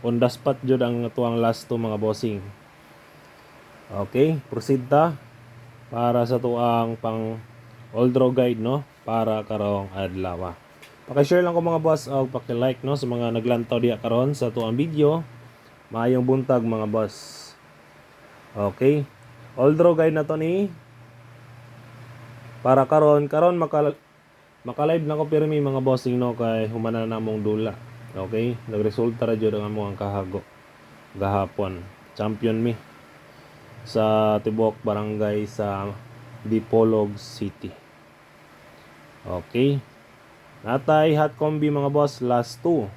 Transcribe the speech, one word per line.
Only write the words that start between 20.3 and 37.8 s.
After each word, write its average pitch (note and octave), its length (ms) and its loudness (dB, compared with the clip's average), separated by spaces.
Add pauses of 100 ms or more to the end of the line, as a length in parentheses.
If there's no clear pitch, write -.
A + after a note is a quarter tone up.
ni F3+ 320 0 (1900)
para C3 240 6
karon, D3+ 400 4
karon E3+ 320 2
maka-, D3 400 0 (640)
maka-live D3+ 400 -2
na D3+ 140 -4
ko D3+ 100 -2
pirmi, D3+ 320 2
mga C3+ 240 0
bossing, B2+ 320 0
no, B2 160 0
kay A2+ 400 -2
humana A2+ 320 -2
na A2+ 160 -4
mong G#2+ 240 -4
dula. G#2+ 300 -2 (360)
Okay? A2+ 560 -4
Nagresulta A2+ 560 -2
ra A2+ 160 0
jud G#2+ 160 0
ang G#2 160 -4
among G#2 240 -6
kahago G2 480 -6 (720)
gahapon. G2 640 -2 (400)
Champion A2 400 -2
mi A#2 160 0 (1120)
sa A2 560 2
tibuok A2 400 0
barangay G#2 640 -2
sa G2+ 480 -6 (480)
Dipolog A2 760 2
City. - 520 -10 (1500)